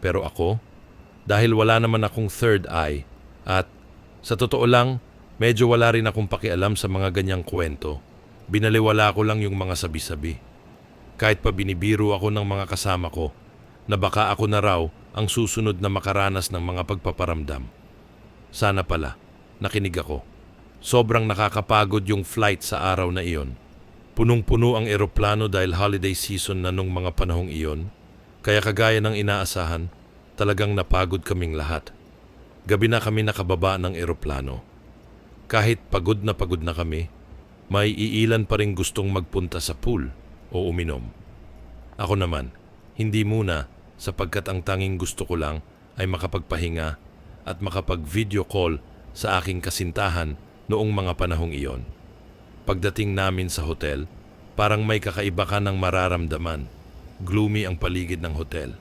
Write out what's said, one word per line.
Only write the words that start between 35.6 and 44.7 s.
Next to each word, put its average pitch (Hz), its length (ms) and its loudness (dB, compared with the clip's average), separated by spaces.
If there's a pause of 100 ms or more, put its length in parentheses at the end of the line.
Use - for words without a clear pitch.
pagod 101 320 0
na 104 80 0
pagod 87 240 -2
na 82 160 -4
kami, 82 320 -4 (640)
may 104 240 2
iilan 110 480 2
pa 107 160 0
ring 104 160 0
gustong 95 400 -2
magpunta 90 480 -4
sa 71 160 -6
pool 85 320 0 (400)
o 92 160 -2
uminom. 80 400 -4 (960)
Ako 101 160 0
naman, 78 320 -2 (420)
hindi 110 320 0
muna, 101 480 0 (240)
sapagkat 98 560 -4
ang 92 80 -2
tanging 95 400 -2